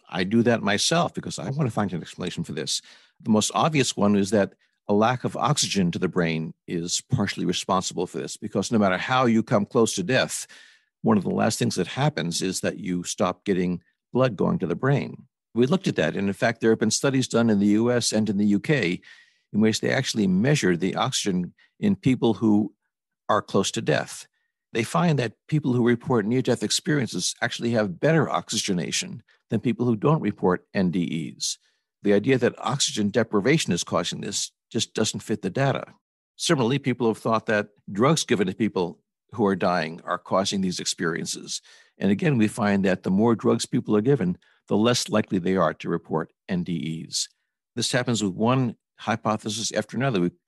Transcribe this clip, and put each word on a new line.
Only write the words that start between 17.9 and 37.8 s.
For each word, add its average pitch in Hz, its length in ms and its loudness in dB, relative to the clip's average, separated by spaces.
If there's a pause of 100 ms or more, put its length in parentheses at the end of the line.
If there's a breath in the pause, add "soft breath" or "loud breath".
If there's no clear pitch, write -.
S 120 180 0
and 110 180 0
in 98 100 0
the - 80 2
U 101 120 4
K 98 420 0 (520 loud breath)
in 104 80 0
which 110 200 2
they 123 120 0
actually 117 340 0
measured 95 540 2
the 92 160 -2
oxygen 92 580 -2 (240 soft breath)
in 101 160 2
people 117 400 2
who 107 400 2 (540)
are 104 140 2
close - 300 0
to 117 100 -6
death. - 440 -2 (460)
They 113 120 0
find 165 340 2
that 117 160 -4 (140)
people 143 240 0
who 120 120 2
report 117 420 2
near-death 120 360 0
experiences 113 800 -2
actually 117 320 -4
have 107 260 0
better 147 320 2
oxygenation 87 920 -4 (260 soft breath)
than 113 100 -2
people 120 260 -2
who 120 120 2
don't 151 240 2
report 101 520 0
N 92 200 0
D 80 440 -4
Es. - 220 -6 (440)
The 101 100 2
idea 117 260 4
that 117 200 2
oxygen 107 520 -2
deprivation 110 600 2
is 85 120 -2
causing 87 360 -4
this - 320 -8 (180)
just - 240 -4
doesn't 196 260 -2
fit 208 220 -6
the 98 80 -4
data. 135 340 -2 (520)
Similarly, 135 420 0
people 123 300 0
have 104 100 0
thought 110 280 -2
that 104 240 0 (200)